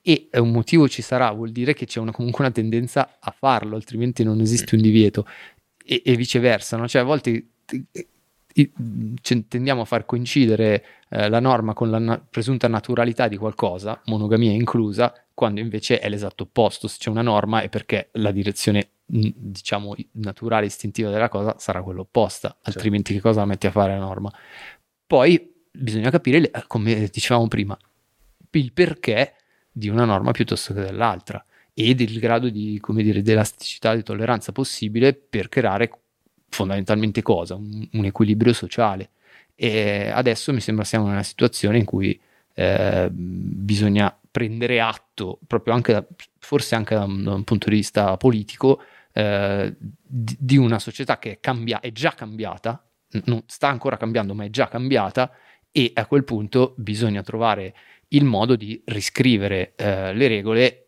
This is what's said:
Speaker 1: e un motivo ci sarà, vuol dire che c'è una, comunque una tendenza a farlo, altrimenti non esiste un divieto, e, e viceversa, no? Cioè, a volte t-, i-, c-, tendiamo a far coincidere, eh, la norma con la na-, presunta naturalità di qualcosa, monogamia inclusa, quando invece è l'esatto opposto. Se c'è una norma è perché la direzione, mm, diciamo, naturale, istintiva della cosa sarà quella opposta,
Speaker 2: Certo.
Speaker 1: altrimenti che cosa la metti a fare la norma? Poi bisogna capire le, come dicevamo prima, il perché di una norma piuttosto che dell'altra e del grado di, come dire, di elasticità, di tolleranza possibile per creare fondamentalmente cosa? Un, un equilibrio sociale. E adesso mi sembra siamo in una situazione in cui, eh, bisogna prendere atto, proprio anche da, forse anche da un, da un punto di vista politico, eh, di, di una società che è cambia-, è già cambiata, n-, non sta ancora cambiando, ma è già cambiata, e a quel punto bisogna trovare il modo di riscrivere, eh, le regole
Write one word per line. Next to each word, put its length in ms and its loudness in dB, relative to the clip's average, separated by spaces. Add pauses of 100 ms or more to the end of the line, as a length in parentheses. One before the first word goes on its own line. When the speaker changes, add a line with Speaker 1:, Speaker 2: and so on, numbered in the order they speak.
Speaker 1:
e 320 2
un 180 4
motivo 380 4
ci 140 -6
sarà, 280 0
vuol 200 -8
dire 240 0
che 100 -8
c'è 160 -8
una, 100 -4
comunque 320 -4
una 120 2
tendenza 680 -2
a 100 -10
farlo, 460 -2
altrimenti 480 -2
non 160 2
esiste 360 0
un 40 6
divieto, 460 4 (580)
e, 180 -2
e 140 4
viceversa, 640 0
no? 100 -4
Cioè, 140 2
a 20 2
volte 440 -2 (180)
t-, 180 -8 (680)
i-, 180 4 (480)
c-, 260 0
tendiamo 360 -2
a 20 -2
far 220 -2
coincidere, 760 2 (280)
eh, 180 0
la 120 4
norma 340 2
con 160 0
la 80 0
na-, 200 0 (120)
presunta 360 -2
naturalità 600 0
di 80 -4
qualcosa, 720 -4
monogamia 460 2
inclusa, 600 0 (220)
quando 260 -2
invece 380 -2
è 100 -2
l'esatto 360 -6
opposto. 440 0
Se 100 -10
c'è 120 -6
una 100 -2
norma 400 2
è 80 -6
perché 440 -4
la 180 0
direzione, 580 0 (260)
mm, 60 2 (140)
diciamo, 600 -8 (180)
naturale, 520 -2
istintiva 460 -6
della 180 0
cosa 300 -4
sarà 240 -6
quella 180 -10
opposta, 480 0
Speaker 2:
Certo. 220 -12
Speaker 1:
altrimenti 420 0
che 80 -2
cosa 200 4
la 60 0
metti 200 -2
a 40 4
fare 220 2
la 80 -4
norma? 320 -8 (720)
Poi 460 4 (180)
bisogna 400 -2
capire 300 4
le, 100 2 (160)
come 460 0
dicevamo 360 2
prima, 280 -2 (760)
il 200 0
perché 640 0 (360)
di 180 -6
una 160 4
norma 260 2
piuttosto 420 -2
che 80 -4
dell'altra 640 -4 (300)
e 200 2
del 260 -2
grado 280 0
di, 320 -6
come 220 0
dire, 180 2
di 100 2
elasticità, 640 0
di 100 -2
tolleranza 480 -4
possibile 600 2
per 340 -6
creare 420 0 (580)
fondamentalmente 760 -2
cosa? 340 -2
Un, 360 -12
un 120 -2
equilibrio 480 4
sociale. 580 -2 (460)
E 560 0
adesso 400 0
mi 80 0
sembra 240 -2
siamo 220 0
in 60 0
una 100 -2
situazione 560 0
in 60 4
cui, 340 -2 (360)
eh, 560 0
bisogna 1040 0 (140)
prendere 500 -2
atto, 680 -6
proprio 280 0
anche 180 2
da, 120 2 (340)
forse 360 -2
anche 200 -2
da 100 0
un, 200 -4
da 100 -2
un 100 -4
punto 240 0
di 80 2
vista 400 0
politico, 640 2 (320)
eh, 680 -2
di, 600 -8
di 180 2
una 220 4
società 400 -4
che 140 -12
è 80 -18
cambia-, 400 -4
è 120 -10
già 220 -2
cambiata, 680 -10 (280)
n-, 140 -4
non 200 0
sta 220 -2
ancora 280 -2
cambiando, 380 -4
ma 100 -10
è 60 -10
già 180 0
cambiata, 600 -2 (400)
e 240 2
a 120 0
quel 180 2
punto 520 0
bisogna 460 -2
trovare 520 -2 (340)
il 160 4
modo 320 4
di 300 -8
riscrivere, 880 0
eh, 380 -2
le 140 4
regole 600 2